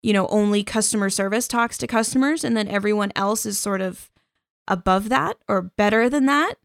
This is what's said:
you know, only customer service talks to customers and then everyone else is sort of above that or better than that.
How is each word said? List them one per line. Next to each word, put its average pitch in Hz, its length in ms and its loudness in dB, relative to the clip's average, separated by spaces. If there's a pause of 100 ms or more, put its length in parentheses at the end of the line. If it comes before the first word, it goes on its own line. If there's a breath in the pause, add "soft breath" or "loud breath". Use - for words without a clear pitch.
you 220 100 2
know, 196 160 2
only 208 340 2
customer 208 480 -2
service 202 380 -2
talks 233 300 -2
to 240 100 -6
customers 262 560 0
and 233 120 0
then 208 120 -2
everyone 202 480 0
else 208 280 -2
is 202 140 -4
sort 196 220 -2
of 185 280 -6 (600)
above 190 400 0
that 285 280 0 (120)
or 196 140 0
better 214 460 2
than 269 180 2
that. 302 280 2 (100)